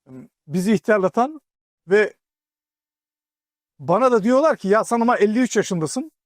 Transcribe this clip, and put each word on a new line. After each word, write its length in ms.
Bizi 260
ihtiyarlatan 680
ve 260
bana 320
da 120
diyorlar 340
ki, 100
"Ya 160
sen 160
ama 180
elli 220
üç 160
yaşındasın, 560